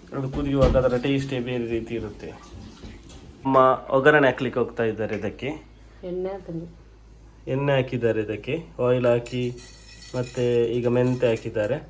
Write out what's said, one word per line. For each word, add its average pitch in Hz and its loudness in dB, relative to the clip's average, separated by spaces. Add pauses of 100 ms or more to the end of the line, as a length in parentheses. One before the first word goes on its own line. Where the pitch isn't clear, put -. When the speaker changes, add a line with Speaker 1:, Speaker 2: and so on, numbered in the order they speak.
(160)
Speaker 1:
ಅದು 135 -4
ಕುದಿಯುವಾಗ 139 2
ಅದರ 127 4
ಟೇಸ್ಟೇ 135 0
ಬೇರೆ 120 -4
ರೀತಿ 113 -4
ಇರುತ್ತೆ. 104 -8 (1120)
ಅಮ್ಮ 131 6
ಒಗ್ಗರಣೆ 143 6
ಹಾಕ್ಲಿಕ್ಕೆ 123 0
ಹೋಗ್ತಾ 113 -2
ಇದ್ದಾರೆ 110 -2
ಇದಕ್ಕೆ. 101 -6 (580)
Speaker 2:
ಎಣ್ಣೆ 185 -6
ಹಾಕಿದ್ರು. 170 -10 (720)
Speaker 1:
ಎಣ್ಣೆ 139 0
ಹಾಕಿದ್ದಾರೆ 117 0
ಇದಕ್ಕೆ, 110 -6 (220)
ಆಯಿಲ್ 123 2
ಹಾಕಿ, 123 0 (680)
ಮತ್ತೆ 120 2
ಈಗ 120 0
ಮೆಂತೆ 123 2
ಹಾಕಿದ್ದಾರೆ. 113 -2